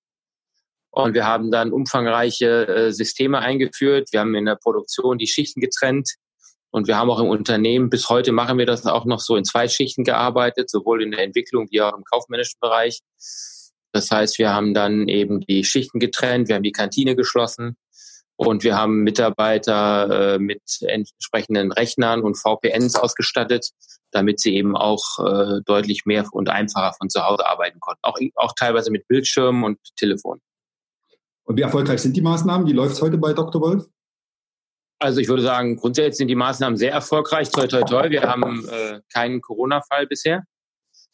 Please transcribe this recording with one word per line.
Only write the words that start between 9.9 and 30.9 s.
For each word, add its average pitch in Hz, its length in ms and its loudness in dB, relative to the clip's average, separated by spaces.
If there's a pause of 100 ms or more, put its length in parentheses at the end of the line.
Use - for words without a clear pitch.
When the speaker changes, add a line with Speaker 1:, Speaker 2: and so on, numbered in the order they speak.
Speaker 1:
gearbeitet, 120 680 0
sowohl 110 320 0
in 107 80 -4
der 104 100 -4
Entwicklung 107 480 -2
wie 107 140 0
auch 104 120 0
im 98 80 -18
kaufmännischen 120 560 -4
Bereich. 117 420 0 (880)
Das - 180 -2
heißt, 107 300 2
wir 107 120 2
haben 104 220 0
dann 104 340 0
eben 101 340 0
die 98 240 0
Schichten 127 340 -2
getrennt, 123 480 0
wir 110 80 0
haben 101 80 -2
die 104 80 -2
Kantine 127 440 0
geschlossen 120 640 -2 (600)
und 110 260 2
wir 113 120 4
haben 107 280 2
Mitarbeiter, 104 1300 2
äh, 95 60 2
mit 101 240 -4 (180)
entsprechenden 104 880 -2
Rechnern 117 520 0
und 104 180 -2
V 110 140 2
P 110 200 -2
Ns 117 200 0
ausgestattet, 120 720 -2 (400)
damit 104 300 0
sie 101 160 0
eben 101 200 0
auch, - 440 -2
äh, 101 480 0
deutlich 104 400 0
mehr 104 240 0
und 98 180 -2
einfacher 98 480 -2
von 95 100 -8
zu 92 160 -2
Hause 101 220 0
arbeiten 87 360 -2
konnten. - 200 -10
Auch, - 160 -4 (160)
auch 120 240 -2
teilweise 117 320 0
mit 104 180 -4
Bildschirmen 127 560 2
und 104 140 -2 (180)
Telefon. 98 440 -2 (1040)